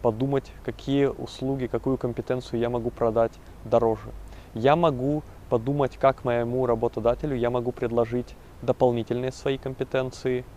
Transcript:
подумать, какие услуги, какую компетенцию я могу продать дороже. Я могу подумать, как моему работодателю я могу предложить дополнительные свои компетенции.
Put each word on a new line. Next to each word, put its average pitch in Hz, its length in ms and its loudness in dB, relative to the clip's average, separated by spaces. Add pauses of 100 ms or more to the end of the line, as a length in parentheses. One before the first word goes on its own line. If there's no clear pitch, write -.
подумать, 131 500 0 (120)
какие 139 440 0
услуги, 131 600 -4
какую 127 300 0
компетенцию 123 640 -4
я 117 100 0
могу 120 200 -2
продать 113 440 2 (320)
дороже. 113 460 2 (420)
Я 131 220 6
могу 147 480 2 (260)
подумать, 131 480 0
как - 260 4
моему 120 420 0
работодателю 117 720 0
я 120 140 2
могу 123 220 0
предложить 117 640 0 (260)
дополнительные 123 680 2
свои 139 260 -4
компетенции. 131 880 -4 (120)